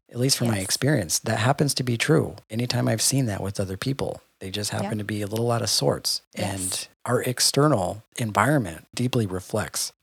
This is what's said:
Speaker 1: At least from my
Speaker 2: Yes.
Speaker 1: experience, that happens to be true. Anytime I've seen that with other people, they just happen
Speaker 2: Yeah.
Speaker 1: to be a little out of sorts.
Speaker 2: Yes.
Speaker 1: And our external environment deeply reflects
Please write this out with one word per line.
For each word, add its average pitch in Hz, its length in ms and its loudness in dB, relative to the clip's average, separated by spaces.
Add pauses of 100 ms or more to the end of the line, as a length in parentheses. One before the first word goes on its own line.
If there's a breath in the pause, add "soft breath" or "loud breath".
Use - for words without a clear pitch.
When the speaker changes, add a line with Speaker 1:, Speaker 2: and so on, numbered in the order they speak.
Speaker 1:
At - 100 -12
least 135 180 2
from 120 100 0
my 113 80 2
Speaker 2:
Yes. 95 80 -2
Speaker 1:
experience, 117 560 0
that 113 200 -2
happens 135 360 2
to 127 80 -2
be 120 140 0
true. 147 380 2 (140)
Anytime 120 380 0
I've 113 140 2
seen 135 260 2
that 98 160 -2
with 98 160 -4
other 95 180 -2
people, - 440 -4 (180)
they 95 100 -10
just 104 220 -6
happen 107 260 -4
Speaker 2:
Yeah. - 20 -
Speaker 1:
to 104 40 -4
be 104 180 -4
a 104 60 -4
little 113 240 0
out 117 100 2
of 107 80 -2
sorts. - 520 0 (140)
Speaker 2:
Yes. 98 240 -4
Speaker 1:
And 90 280 -6 (180)
our 123 180 2
external 123 800 2 (140)
environment 107 800 2
deeply 123 320 2
reflects - 760 -4